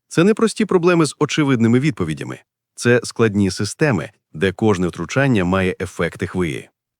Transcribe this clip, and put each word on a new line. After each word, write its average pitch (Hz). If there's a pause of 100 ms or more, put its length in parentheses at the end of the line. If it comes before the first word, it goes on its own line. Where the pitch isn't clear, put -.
Це -
не 208
прості 214
проблеми 175
з -
очевидними 127
відповідями. 78 (360)
Це 120
складні 101
системи, 104 (220)
де 92
кожне 92
втручання 98
має 92
ефекти 90
хвилі. 76 (300)